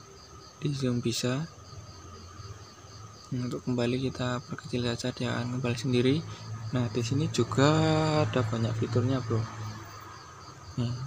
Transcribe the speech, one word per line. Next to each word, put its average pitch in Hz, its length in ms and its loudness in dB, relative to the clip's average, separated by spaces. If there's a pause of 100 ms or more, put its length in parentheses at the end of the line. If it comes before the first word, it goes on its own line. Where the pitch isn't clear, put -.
(640)
di 151 80 0
zoom 127 320 0
bisa. 123 480 0 (1800)
Untuk 123 320 -4
kembali 123 400 2
kita 123 400 -2
perkecil - 400 -4
saja, 120 240 0
dia 120 240 -2
akan 123 240 -2
kembali 120 200 0
sendiri. 127 440 4 (480)
Nah, 123 240 2
di 123 80 2
sini 139 240 2
juga 127 400 4 (560)
ada 127 240 2
banyak 113 320 0
fiturnya, 127 440 2
bro. 110 200 0 (1400)
Nih, 120 160 -2 (120)